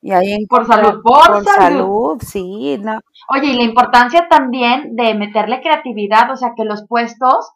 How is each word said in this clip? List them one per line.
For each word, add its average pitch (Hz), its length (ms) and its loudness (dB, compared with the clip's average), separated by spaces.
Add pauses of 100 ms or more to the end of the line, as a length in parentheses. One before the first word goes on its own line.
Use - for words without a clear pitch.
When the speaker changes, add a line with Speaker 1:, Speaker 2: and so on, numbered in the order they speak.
Speaker 1:
y 196 100 -8
ahí 190 220 0 (140)
Speaker 2:
Por 233 180 0
Speaker 1:
encontrar - 20 -8
Speaker 2:
salud, 214 360 2
por 285 240 6
Speaker 1:
por - 180 2
Speaker 2:
salud. 196 440 2
Speaker 1:
salud, 240 320 -4
sí, 208 600 -8
no. 220 180 -8 (300)
Speaker 2:
Oye, 277 220 -2
y 247 60 -2
la 240 60 0
importancia 247 680 2
también 254 680 0
de 226 180 0
meterle 214 480 -4
creatividad, 240 720 0
o 262 40 -6
sea, 233 200 -6
que 220 100 -4
los 208 220 -8
puestos 240 680 -2